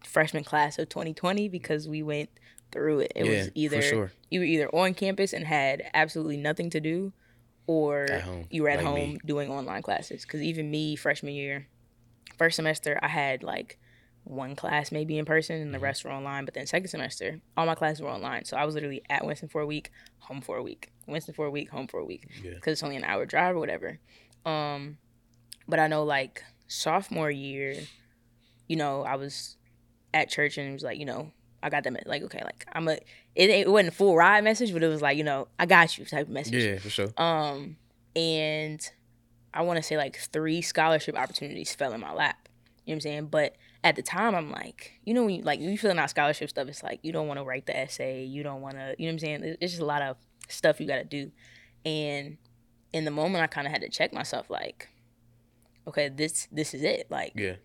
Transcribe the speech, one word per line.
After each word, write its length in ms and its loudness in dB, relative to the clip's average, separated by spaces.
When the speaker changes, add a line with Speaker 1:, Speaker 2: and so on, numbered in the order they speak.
Speaker 1:
freshman 400 2
class 340 2
of 100 -2
twenty 260 -6
twenty 340 0
because 400 -4
we 140 -6
went 280 -4
through 280 2
it. 160 0
It 80 2
Speaker 2:
Yeah, 40 4
Speaker 1:
was 260 2
either 260 0
Speaker 2:
for 20 4
sure. 300 2
Speaker 1:
you 100 0
were 60 2
either 280 2
on 200 4
campus 400 0
and 120 -6
had 360 2
absolutely 440 2
nothing 320 -2
to 100 -2
do, 320 -2
or 480 2
Speaker 2:
At 80 -2
home, 280 -8
Speaker 1:
you 140 -2
were 60 6
at 80 4
Speaker 2:
like 120 0
me. 0 -
Speaker 1:
home 360 -2
doing 240 -2
online 320 -6
classes. 420 -4
'Cause 180 -8
even 280 -4
me, 260 -2
freshman 380 -2
year, 340 -8
first 180 4
semester, 460 0
I 60 0
had, 360 0
like, 340 -8
one 320 -10
class 360 -2
maybe 260 -2
in 80 -2
person 360 0
and 120 -8
the 40 -6
Speaker 2:
Mm-hmm. 60 -4
Speaker 1:
rest 200 -4
were 80 -10
online. 340 -6
But 80 -10
then 120 -10
second 240 -2
semester, 500 -6
all 100 4
my 100 2
classes 260 0
were 80 -6
online. 360 -6
So 120 -6
I 80 2
was 80 -4
literally 360 -6
at 160 2
Winston 240 -6
for 120 -4
a 40 -2
week, 240 -6
home 220 -12
for 160 -8
a 60 -4
week, 260 -14
Winston 260 -8
for 120 -2
a 60 -4
week, 180 -6
home 180 -8
for 120 -6
a 60 -4
week. 220 -12
Speaker 2:
Yeah. 200 -12
Speaker 1:
'Cause 140 0
it's 100 -4
only 120 -4
an 80 -6
hour 220 0
drive 300 2
or 40 -2
whatever. 400 -6
Um, 520 -4
but 120 4
I 80 6
know, 160 2
like, 400 -2
sophomore 640 0
year, 580 -6
you 80 -2
know, 280 0
I 120 -2
was 420 -10
at 160 2
church 280 2
and 120 -4
it 40 -8
was 100 -10
like, 160 -6
you 60 -8
know, 260 -8
I 80 -2
got 140 0
them, 120 -2
like, 180 -4
okay, 200 -10
like, 280 -12
I'm 160 0
a, 60 2
it, 140 10
it 200 6
wasn't 200 8
a 60 -10
full 200 8
ride 280 10
message, 280 4
but 120 2
it 40 6
was 140 2
like, 160 4
you 60 0
know, 240 0
"I 80 4
got 320 10
you" 80 -14
type 220 -2
of 40 -10
message. 400 2
Speaker 2:
Yeah, 80 -2
for 100 -8
sure. 280 0
Speaker 1:
Um, 600 0
and 640 0
I 80 0
wanna 220 2
say, 140 0
like, 200 -2
three 440 -2
scholarship 540 2
opportunities 580 -4
fell 200 -2
in 60 -8
my 140 -8
lap. 340 0
You 60 -6
know 20 -2
what 20 -4
I'm 60 -6
saying? 260 -4
But 280 2
at 120 6
the 60 -4
time, 340 2
I'm 160 -2
like, 520 -14
you 100 0
know, 100 6
when 120 2
you, 60 -6
like, 180 2
when 100 -2
you 80 0
filling 200 4
out 120 2
scholarship 400 2
stuff, 180 -4
it's 160 -14
like, 200 -8
you 80 -4
don't 160 -2
wanna 160 -6
write 220 -6
the 100 -2
essay. 480 -4
You 200 -8
don't 180 -8
wanna, 360 -10
you 80 -4
know 40 -2
what 40 -2
I'm 60 -4
saying? 240 -4
It, 180 -6
it's 120 -2
just 80 -4
a 40 0
lot 160 2
of 140 -2
stuff 320 2
you 80 -4
gotta 160 -2
do. 280 -8
And 540 -4
in 120 0
the 60 -2
moment, 320 2
I 40 0
kinda 220 -6
had 120 -2
to 80 -8
check 240 -2
myself, 360 -6
like, 400 -8
okay, 220 0
this, 420 -4
this 220 -4
is 100 -4
it. 260 0
Like, 240 -4
Speaker 2:
Yeah. 300 -2